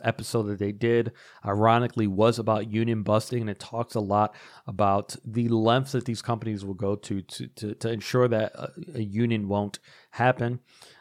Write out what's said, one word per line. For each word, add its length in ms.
episode 380
that 160
they 120
did, 400
ironically, 640
was 320
about 320
union 320
busting, 380
and 80
it 100
talks 360
a 40
lot 360
about 600
the 240
lengths 420
that 140
these 160
companies 420
will 100
go 220
to, 280
to, 240
to, 280
to 160
ensure 380
that 240
a, 180
a 60
union 480
won't 300
happen. 500